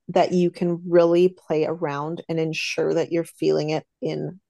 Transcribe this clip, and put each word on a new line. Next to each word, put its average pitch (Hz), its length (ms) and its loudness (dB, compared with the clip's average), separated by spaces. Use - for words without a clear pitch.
that 180 240 2
you 180 180 2
can 175 360 -2
really 175 420 6
play 156 360 -2
around 156 640 -6
and 165 100 -2
ensure 160 540 -4
that 160 180 -2
you're 165 120 0
feeling 156 480 -2
it 160 140 -4
in 156 380 -6